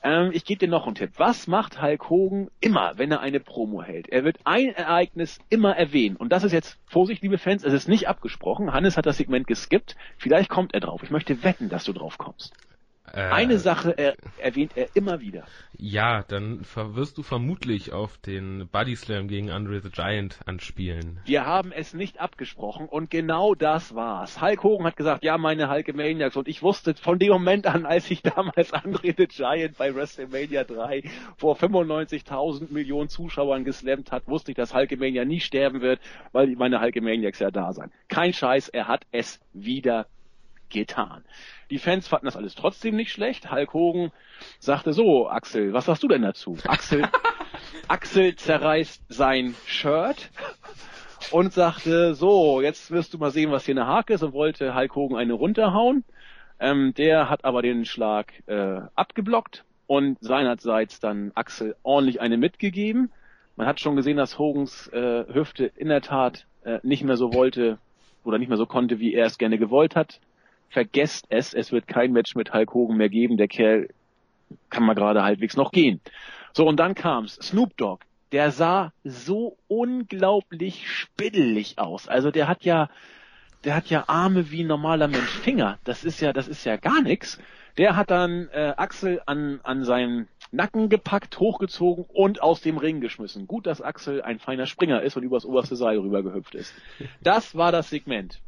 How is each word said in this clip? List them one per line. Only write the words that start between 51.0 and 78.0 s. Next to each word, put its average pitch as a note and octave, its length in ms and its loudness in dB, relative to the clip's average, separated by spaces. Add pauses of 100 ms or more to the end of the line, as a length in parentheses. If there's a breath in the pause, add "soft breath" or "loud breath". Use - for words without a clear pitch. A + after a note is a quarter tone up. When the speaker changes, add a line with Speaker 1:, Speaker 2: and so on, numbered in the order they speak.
Speaker 1:
und F3+ 220 4
sagte: E3 600 4
„So, D#3 460 6
jetzt D3+ 300 -2
wirst E3+ 240 -2
du E3+ 40 -10
mal D3+ 120 0
sehen, D3+ 200 0
was C3+ 140 0
hier C#3 100 0
eine B2 120 0
Hake G#3+ 280 2
ist“, D#3+ 80 0
und C#3+ 100 -4
wollte C#3+ 420 -2
Hulk C3 200 0
Hogan C3+ 240 -2
eine A#2+ 160 0
runterhauen. G#3+ 680 2 (560 loud breath)
Ähm, C3+ 340 2
der D#3 340 4
hat C#3+ 160 -2
aber B2 180 2
den A#2+ 220 0
Schlag, G#2+ 480 -2 (140)
äh, G2 340 -2 (140)
abgeblockt A3 680 -2 (220)
und C#3 340 2
seinerseits A#2 800 0
dann G#2 340 -4
Axel A2 480 -6
ordentlich C3+ 380 4
eine A#2 160 2
mitgegeben. G#3 760 0 (460 soft breath)
Man A2+ 100 -2
hat C#3+ 140 -2
schon D3 160 0
gesehen, C#3+ 200 2
dass C3+ 220 -2
Hogans, C#3+ 500 -2
äh, A#2+ 440 -2
Hüfte C3+ 440 -2
in D#3 120 -6
der C#3+ 140 2
Tat, C3 440 0 (180)
äh, A#2 180 -4
nicht C3+ 200 0
mehr C3+ 140 2
so A#2+ 180 0
wollte B2 440 2 (460 soft breath)
oder A2 140 0
nicht B2 100 -2
mehr A#2 80 0
so A2+ 100 2
konnte, A#2+ 340 0
wie A#2 120 0
er A#2 140 4
es A2+ 120 -4
gerne A2+ 200 2
gewollt B2+ 380 4
hat. - 240 -2 (500 soft breath)
Vergesst C#3 580 0
es, A2+ 240 0
es B2 200 -4
wird A#2+ 160 0
kein B2 240 2
Match A#2 220 2
mit A2+ 200 -4
Hulk A2 180 2
Hogan A2+ 240 2
mehr G#2+ 140 4
geben. A#2 260 2
Der G2+ 120 4
Kerl A2 400 4 (800)
kann A#2 140 2
mal A2 100 6
gerade G#2 280 4
halbwegs G#2 340 0
noch C#3 160 0
gehen. C3 280 4 (540 loud breath)
So, D#3+ 120 4
und D3+ 120 4
dann F3+ 160 2
kam's. B2 480 -2
Snoop G#3+ 340 0
Dogg, G2+ 280 -4 (260)